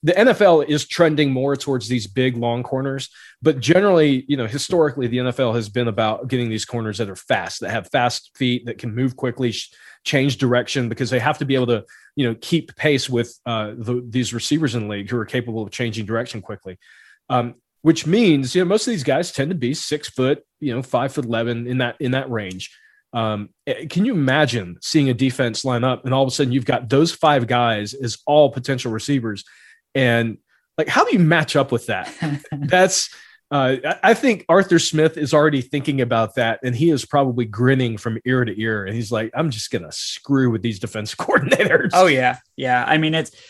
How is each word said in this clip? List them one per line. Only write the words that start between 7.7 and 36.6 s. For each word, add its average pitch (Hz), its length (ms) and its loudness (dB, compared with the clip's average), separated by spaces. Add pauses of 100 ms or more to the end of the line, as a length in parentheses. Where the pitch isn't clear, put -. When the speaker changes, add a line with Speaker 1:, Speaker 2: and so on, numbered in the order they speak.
Speaker 1:
have 110 220 -6
fast - 440 -2
feet, 123 300 -2
that 120 120 -10
can 117 140 -8
move 127 220 -2
quickly, 123 380 -4
sh-, - 200 -10 (300)
change 135 360 0
direction, 123 500 0
because 117 220 -4
they 127 100 0
have 147 180 0
to 147 60 -4
be 135 100 0
able 127 140 2
to, 113 160 0 (320)
you 139 100 0
know, 117 140 0
keep - 340 -2
pace 147 340 0
with, 117 380 -4
uh, 110 300 -4
the, 120 320 -4
these 120 260 -4
receivers 143 400 -2
in 113 100 -2
the 104 40 -8
league 101 200 -8
who 120 80 -4
are 113 100 -2
capable 117 360 -6
of 98 80 -10
changing 113 360 -6
direction 113 360 -6
quickly. 95 340 -16 (520)
Um, 120 260 -2 (320)
which 165 180 4
means, 156 480 4
you 180 80 2
know, 185 40 2
most 202 240 0
of - 20 -2
these 175 140 -4
guys 147 260 0
tend 139 180 -4
to 185 60 -4
be 123 180 -2
six - 360 -6
foot, 135 340 0 (160)
you 135 160 -4
know, 127 80 -4
five-foot-eleven, 120 840 -2
in 123 100 -2
that, 120 220 -2
in 131 100 -2
that 131 180 -2
range. 98 480 -8 (360)
Um, 107 380 -4 (180)
eh, 127 200 -6
can 180 160 0
you 262 80 0
imagine 131 720 0
seeing 143 260 2
a 123 60 2
defense 123 500 -2
line 123 200 0
up 127 200 -2
and 127 80 -2
all 139 120 4
of - 20 0
a 127 60 -4
sudden 131 200 0
you've 131 120 0
got 123 240 -2
those 143 240 4
five 143 340 2
guys 117 480 0
as 131 320 -8
all 147 240 6
potential 127 400 -6
receivers? 110 540 -4 (500)
And, 117 440 2 (380)
like, 156 120 0
how 320 160 4
do 480 80 0
you 220 80 4
match 160 340 2
up 139 160 2
with 120 160 -2
that? 95 260 -6 (380)
Speaker 2:
<laughs> - 0 -
Speaker 1:
That's, 175 580 2 (440)
uh, 135 320 2
I, 151 180 -4
I 220 120 6
think 226 340 0
Arthur 180 320 6
Smith 156 360 0
is 151 160 -2
already 147 300 4
thinking 135 380 -2
about 117 340 0
that, 113 300 0